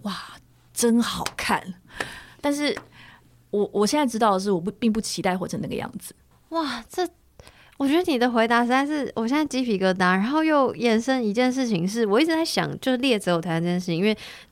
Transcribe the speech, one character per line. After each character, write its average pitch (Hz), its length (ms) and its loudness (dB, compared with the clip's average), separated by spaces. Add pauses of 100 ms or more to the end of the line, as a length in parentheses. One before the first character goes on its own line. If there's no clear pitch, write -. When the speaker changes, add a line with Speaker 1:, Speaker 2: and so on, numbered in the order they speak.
Speaker 1:
，“哇， 196 100 -8 (600)
真 233 260 2
好 - 240 -2 (120)
看。” - 260 -2 (800)
但 285 100 0
是 285 240 -2 (720)
我， 202 220 0
我 208 140 2
现 285 100 0
在 302 80 2
知 226 140 -2
道 220 140 4
的 185 80 0
是， 202 100 -2
我 180 100 0
不， 185 120 -4
并 226 200 0
不 220 80 -2
期 - 220 -6
待 185 160 0
活 180 80 -6
成 - 140 -6
那 - 80 -6
个 - 80 -6
样 - 120 -6 (120)
子。 - 120 -16 (360)
Speaker 2:
哇， 277 400 -4
这， 359 200 -2 (680)
我 277 120 0
觉 294 80 4
得 359 60 4 (100)
你 247 60 0
的 240 120 2
回 233 160 4
答 233 160 4
实 240 60 2
在 269 180 2
是， 294 280 -2
我 226 120 -2
现 262 100 2
在 311 80 2
鸡 262 180 -2
皮 226 160 0
疙 190 140 4
瘩。 180 60 -4
然 185 260 2
后 302 200 0
又 294 300 2
延 226 260 2
伸 254 240 0
一 208 80 0
件 254 180 2
事 254 160 -2
情 185 220 0
是， 226 180 0
我 202 140 4
一 320 40 4
直 330 60 2
在 320 140 0
想， 170 340 -2
就 262 140 -2
是 247 60 0
列 247 200 2
择 175 180 0
偶 165 40 -2
条 175 120 -4
件 165 100 0
这 175 60 0
件 175 120 0
事 180 60 -8
情， 170 100 -2
因 180 80 0
为 214 120 2 (360)